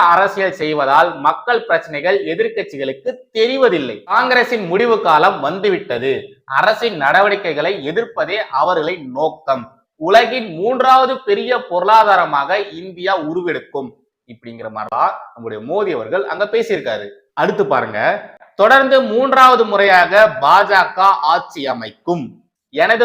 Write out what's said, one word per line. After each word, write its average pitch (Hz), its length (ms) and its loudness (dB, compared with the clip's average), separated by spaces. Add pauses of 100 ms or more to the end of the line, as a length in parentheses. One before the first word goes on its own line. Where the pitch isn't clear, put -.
அரசியல் 190 540 2
செய்வதால் 151 600 2
மக்கள் 160 460 -2
பிரச்சனைகள் 160 600 -2
எதிர்க்கட்சிகளுக்கு 156 840 -6 (220)
தெரிவதில்லை. 220 600 0 (100)
காங்கிரசின் 240 600 0
முடிவு 220 340 0
காலம் 170 400 4
வந்துவிட்டது, 147 720 -2 (460)
அரசின் 214 420 0
நடவடிக்கைகளை 170 760 0 (100)
எதிர்ப்பதே 175 560 -4 (140)
அவர்களின் 160 600 -2
நோக்கம். 139 500 -4 (380)
உலகின் 226 560 2
மூன்றாவது 254 640 2
பெரிய 226 400 -2
பொருளாதாரமாக 180 960 2 (140)
இந்தியா 180 500 -6
உருவெடுக்கும் 156 680 -6 (420)
இப்படிங்கிற 113 400 -16
மாதிரிதான் 110 440 -2 (160)
நம்முடைய 113 320 -10
மோடி 180 320 -4
அவர்கள் 127 340 -4
அங்க 175 180 -4
பேசியிருக்காரு. 160 600 -4 (280)
அடுத்து 160 300 0
பாருங்க, 113 360 -2 (580)
தொடர்ந்து 262 460 4
மூன்றாவது 247 600 4
முறையாக 190 480 4 (260)
பாஜக 180 600 2 (280)
ஆட்சி 170 400 -2
அமைக்கும். 123 600 -6 (480)
எனது 214 300 2